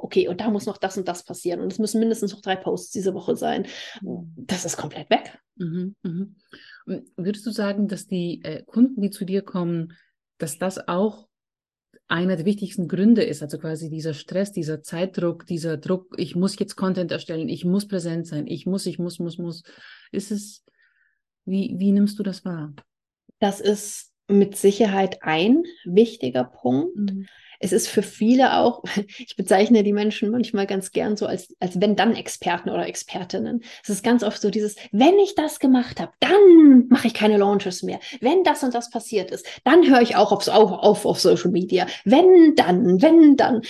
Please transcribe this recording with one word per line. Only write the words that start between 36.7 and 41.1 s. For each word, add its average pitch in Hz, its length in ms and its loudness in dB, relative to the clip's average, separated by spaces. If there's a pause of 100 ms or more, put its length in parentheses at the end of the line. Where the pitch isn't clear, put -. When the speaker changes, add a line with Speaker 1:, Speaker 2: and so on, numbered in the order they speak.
Speaker 1:
mache - 180 4
ich 226 80 -2
keine 214 220 2
Launches 202 460 0
mehr. 185 180 -8 (200)
Wenn 339 240 2
das 294 180 0
und 247 120 -2
das 240 160 -6
passiert 220 400 -6
ist, - 160 -12 (180)
dann 311 240 6
höre 254 140 8
ich 233 140 0
auch 208 160 4
aufs, - 160 -2
auf, 202 240 4
auf, 208 340 2
auf 180 140 -2